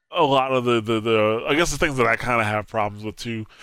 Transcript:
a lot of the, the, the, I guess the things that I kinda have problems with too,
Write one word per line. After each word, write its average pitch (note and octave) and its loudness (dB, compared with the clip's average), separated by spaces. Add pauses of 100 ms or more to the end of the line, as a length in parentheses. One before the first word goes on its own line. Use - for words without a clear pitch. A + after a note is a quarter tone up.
(100)
a F3 0
lot C3+ 2
of B2+ 0
the, A#2+ 4
the, A2 -2
the, A2 2
I C#3+ 2
guess D#3+ 2
the C#3+ -6
things D3+ 0
that A#2 2
I A#2 2
kinda A#2 0
have G#2+ -2
problems G#2 -4
with G#2+ -10
too, A2+ -8 (180)